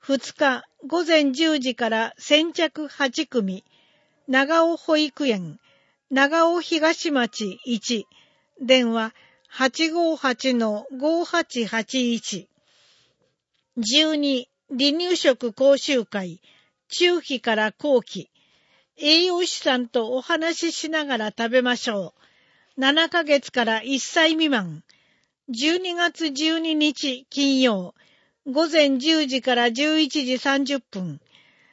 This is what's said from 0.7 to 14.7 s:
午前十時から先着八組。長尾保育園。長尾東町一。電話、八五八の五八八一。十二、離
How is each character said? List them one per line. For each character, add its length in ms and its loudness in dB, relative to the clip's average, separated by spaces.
午 160 -2
前 300 4
十 260 2
時 160 -2
か 140 -2
ら 300 -2
先 340 2
着 360 -4
八 380 -4
組。 380 -4
長 380 4
尾 100 0
保 220 0
育 300 -2
園。 300 -2
長 400 4
尾 100 0
東 500 0
町 540 -2
一。 420 -4
電 320 2
話、 220 -4
八 400 0
五 260 0
八 380 -2
の 380 -2
五 340 0
八 400 -2
八 500 -2
一。 340 -8
十 360 2
二、 360 -2
離 220 0